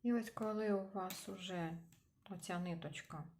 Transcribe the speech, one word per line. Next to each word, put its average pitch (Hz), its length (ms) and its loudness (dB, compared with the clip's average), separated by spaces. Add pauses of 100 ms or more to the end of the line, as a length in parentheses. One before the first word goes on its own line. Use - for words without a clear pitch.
І 240 100 6
ось 226 160 2
коли 214 440 2
у 190 200 4
вас 190 360 -2
уже 180 480 -2 (520)
оця 180 300 -4
ниточка 165 640 -4 (160)